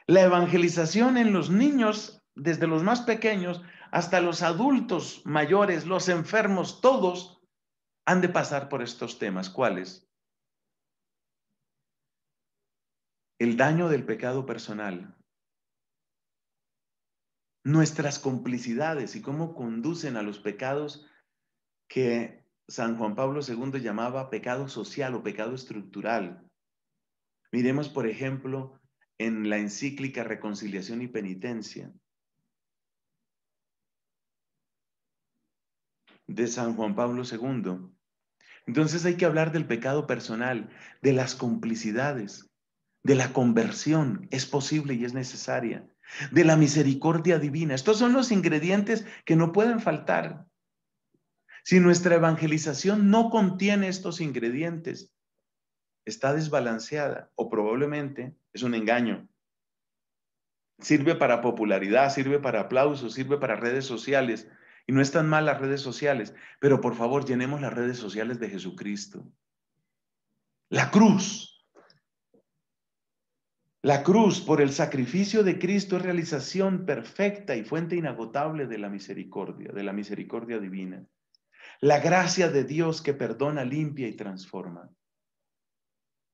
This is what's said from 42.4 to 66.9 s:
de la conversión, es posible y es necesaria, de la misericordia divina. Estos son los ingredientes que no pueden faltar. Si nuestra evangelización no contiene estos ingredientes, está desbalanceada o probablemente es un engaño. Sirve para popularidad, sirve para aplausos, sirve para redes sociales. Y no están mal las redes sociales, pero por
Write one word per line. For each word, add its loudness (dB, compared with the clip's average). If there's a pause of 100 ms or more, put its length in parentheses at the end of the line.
de 6
la 0
conversión, 2
es -4
posible -2
y -2
es -6
necesaria, -6 (440)
de 6
la 8
misericordia 4
divina. -2
Estos 2
son 4
los 2
ingredientes 2 (200)
que 4
no 4
pueden 2
faltar. -2 (1160)
Si 6
nuestra 6
evangelización 4
no 6
contiene 2
estos -6
ingredientes, -4 (920)
está -2
desbalanceada -4
o -4
probablemente -2 (160)
es -10
un -2
engaño. 0 (1500)
Sirve 2
para 4
popularidad, 2
sirve 0
para -2
aplausos, 0
sirve -2
para -2
redes -2
sociales. -2 (380)
Y -2
no 4
están 2
mal 2
las 0
redes -2
sociales, -4 (260)
pero 6
por 0